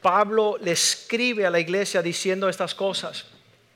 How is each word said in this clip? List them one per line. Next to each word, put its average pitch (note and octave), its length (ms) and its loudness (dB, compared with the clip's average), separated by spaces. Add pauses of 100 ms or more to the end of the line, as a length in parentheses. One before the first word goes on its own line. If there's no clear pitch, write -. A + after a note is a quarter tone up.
Pablo G#3 580 2
le F3+ 120 -2
escribe A3+ 720 0
a F3+ 40 4
la F3 100 2
iglesia F#3 400 0
diciendo F#3 480 -2
estas F3 260 -4
cosas. F3+ 520 -6 (480)